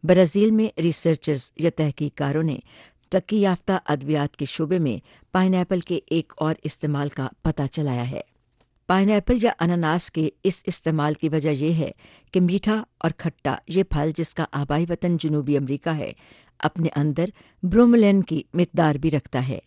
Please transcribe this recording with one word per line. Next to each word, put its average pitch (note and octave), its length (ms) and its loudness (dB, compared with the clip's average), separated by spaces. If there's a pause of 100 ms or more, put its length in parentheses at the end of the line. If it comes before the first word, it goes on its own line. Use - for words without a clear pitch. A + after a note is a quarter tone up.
برازیل F#3 460 4
میں A3 180 2 (120)
ریسرچرز D#3+ 760 -2
یا A#3+ 200 0
تحقیق D3 420 -4
کاروں D3 240 -2
نے D#3 140 -2 (540)
ترقی G#3 300 -2
یافتہ G3 320 0 (120)
ادویات D3 520 -2
کے - 80 -6
شعبے D#3+ 340 -4
میں C3+ 180 0 (360)
پائن F#3 220 2
ایپل F3+ 260 0
کے E3+ 180 -4 (120)
ایک D#3+ 260 -2
اور D#3+ 260 -2
استعمال D3 460 -4
کا C3+ 180 -6 (160)
پتہ D#3 280 -2
چلایا B2+ 400 -4
ہے۔ - 100 -8 (680)
پائن G3 220 4
ایپل G#3+ 320 2
یا A#3 80 4 (100)
انناس E3+ 500 0
کے D#3 180 -2 (160)
اس F#3+ 220 -2
استعمال D#3 480 -2
کی D#3+ 140 -4
وجہ D3+ 220 0
یہ D3+ 220 0
ہے D#3+ 180 0 (440)
کہ F#3 60 4
میٹھا G3 420 2 (160)
اور E3 180 0
کھٹا - 380 -6 (140)
یہ F3+ 140 0
پھل، D#3 340 0
جس - 180 -4
کا E3 180 -4
آبائی D3 360 -2
وطن F3 280 -2
جنوبی D3 400 0
امریکہ C#3 340 -2
ہے، D3+ 220 -6 (460)
اپنے D#3+ 380 -2
اندر D3+ 340 -2 (320)
برومولین G3+ 600 6
کی D#3+ 200 -2 (120)
مقدار E3+ 400 2
بھی C#3+ 160 0
رکھتا C3 380 -2
ہے۔ C3+ 180 -6